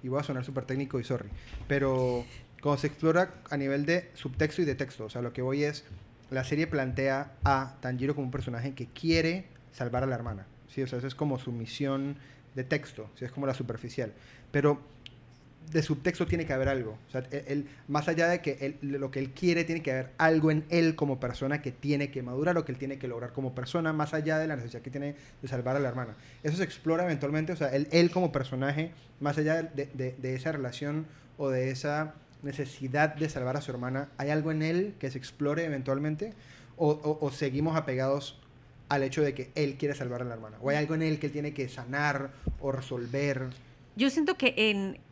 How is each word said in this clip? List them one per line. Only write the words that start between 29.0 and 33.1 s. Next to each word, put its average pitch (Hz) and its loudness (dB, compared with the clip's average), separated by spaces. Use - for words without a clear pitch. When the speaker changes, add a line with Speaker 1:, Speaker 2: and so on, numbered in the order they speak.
Speaker 1:
más 147 0
allá 156 2
de, 143 -4
de, 127 -4
de 131 -4
esa 131 -2
relación 147 -4
o 139 0
de 131 2
esa 147 -2
necesidad 143 0